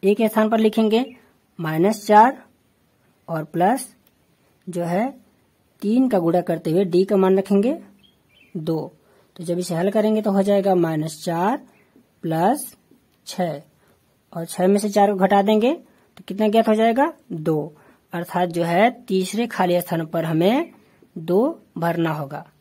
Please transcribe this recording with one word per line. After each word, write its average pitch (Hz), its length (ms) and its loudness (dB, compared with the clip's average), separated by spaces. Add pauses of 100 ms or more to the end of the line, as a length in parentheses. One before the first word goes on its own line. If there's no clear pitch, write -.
ए 196 100 4
के 220 140 0
स्थान 220 220 0
पर 226 100 2
लिखेंगे 220 460 2 (540)
माइनस 165 480 0
चार 220 360 6 (840)
और 160 180 -6
प्लस 185 420 0 (800)
जो 175 180 -6
है 190 240 -2 (720)
तीन 240 280 2
का 208 100 2
गुणा 170 240 0
करते 165 280 -4
हुए 180 140 2
डी 175 200 2
का 202 120 0
मान 190 200 4
रखेंगे 202 400 0 (760)
दो। 160 240 -4 (560)
तो 180 80 -16
जब 170 160 -4
इसे 180 160 -6
हल 180 160 0
करेंगे 214 300 0
तो 214 100 -2
हो 196 120 2
जाएगा 196 340 2
माइनस 160 460 -2
चार 185 340 -2 (680)
प्लस 170 500 -2 (540)
छः, 160 340 -6 (720)
और 165 120 -8
छः 180 220 -2
में 202 120 2
से 208 100 -4
चार 202 220 2
को 202 60 -2
घटा 196 260 4
देंगे 214 300 2
तो - 500 -16
कितना 202 240 -4
ज्ञात 220 200 2
हो 220 80 2
जाएगा, 233 380 2 (180)
दो। 156 420 -4 (400)
अर्थात 180 360 -4
जो 170 140 -2
है 175 260 2 (160)
तीसरे 190 440 -2
खाली 175 320 0
स्थान 165 260 -4
पर 165 180 -4
हमें 185 480 0 (460)
दो 190 420 -2 (160)
भरना 165 360 -2
होगा। 147 320 -10 (160)